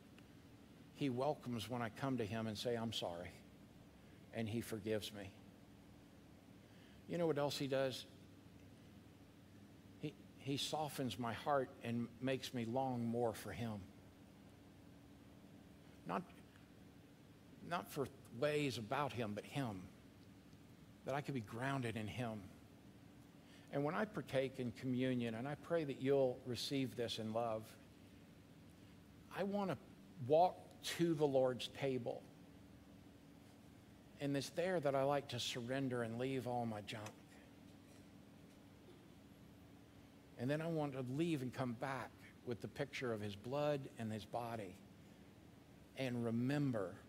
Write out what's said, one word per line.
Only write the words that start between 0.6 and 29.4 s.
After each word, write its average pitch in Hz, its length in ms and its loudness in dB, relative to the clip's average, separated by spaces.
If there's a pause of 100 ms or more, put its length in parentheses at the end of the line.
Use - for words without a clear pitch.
he 147 120 2
welcomes 123 640 2
when 123 100 0
I 117 80 2
come 131 300 2
to 113 80 2
him 113 200 0
and 107 120 0
say, 120 160 2
"I'm 113 180 2
sorry," 90 380 -2 (1040)
and 113 120 0
he 110 140 0
forgives 107 540 0
me. 98 160 -8 (1800)
You 170 80 0
know 170 100 6
what 143 120 6
else 143 180 4
he 143 120 2
does? 135 360 4 (2000)
He, 151 120 -4 (260)
he 139 200 0
softens 139 600 0
my 117 140 2
heart 135 380 4 (120)
and 117 260 2 (120)
makes 131 320 2
me 117 140 2
long 123 400 4
more 117 260 4
for 101 200 -6
him. 110 260 0 (2250)
Not, 165 160 2 (1500)
not 170 220 0
for 135 180 2 (320)
ways 147 380 6
about 127 340 2
him, 107 220 0
but - 100 -4
him. 110 380 -2 (1200)
That 131 100 2
I 147 60 2
could 143 140 0
be 127 60 0
grounded 117 580 0
in 107 80 -2
him. 110 340 -2 (1300)
And 143 120 4
when 156 100 2
I 214 100 2
partake 135 540 0
in 123 120 0 (100)
communion, 127 540 4
and 117 120 -2
I 143 100 -2
pray 165 280 2
that 135 160 -2
you'll 131 460 8
receive 127 500 2
this 117 220 0
in 110 140 0
love, 110 320 2 (1700)
I 170 60 4